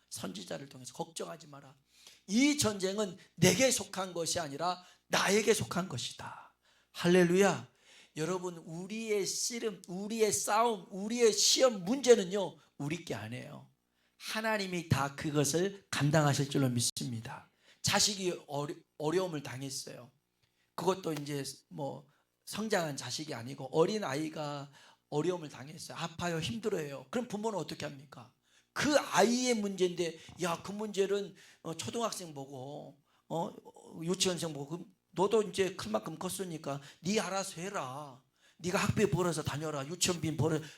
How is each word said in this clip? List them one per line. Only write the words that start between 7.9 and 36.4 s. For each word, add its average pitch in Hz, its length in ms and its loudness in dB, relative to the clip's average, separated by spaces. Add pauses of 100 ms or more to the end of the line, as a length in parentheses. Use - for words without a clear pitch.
여러분, 175 400 -4
우리의 196 680 -4
씨름, 233 640 -4
우리의 208 420 0
싸움, 214 600 2
우리의 220 420 4
시험 208 540 4
문제는요, 208 720 6 (180)
우리 156 260 -4
게 - 120 -6
아니에요. 123 520 -10 (520)
하나님이 196 720 -2
다 139 260 0
그것을 156 720 0
감당하실 143 600 4
줄로 139 180 2
믿습니다. 120 840 -4 (300)
자식이 190 640 2
어려-, 147 280 -4 (240)
어려움을 160 440 0
당했어요. 127 680 -10 (640)
그것도 185 400 0
이제 143 280 -4 (260)
뭐 143 380 -10 (380)
성장한 185 540 -2
자식이 127 340 -6
아니고 131 400 -10
어린 190 320 4
아이가 147 680 -4 (420)
어려움을 156 380 0
당했어요. 139 480 -14
아파요, 165 420 -2
힘들어요. 165 720 -4
그럼 240 180 -2
부모는 214 300 -2
어떻게 151 260 -6
합니까? 143 480 -12 (400)
그 - 260 4
아이의 240 560 4
문제인데, 180 640 0 (220)
야, 170 220 -2
그 190 100 -8
문제는, 196 640 -2 (260)
어, 160 160 -8
초등학생 202 560 -6
보고, 139 640 -12 (300)
어, 165 240 -2 (500)
유치원생 170 520 0
보고, 139 140 -8
"그럼 180 180 -10 (240)
너도 208 320 4
이제 185 340 0
큰 214 160 -8
만큼 185 260 -4
컸으니까 160 640 -6 (200)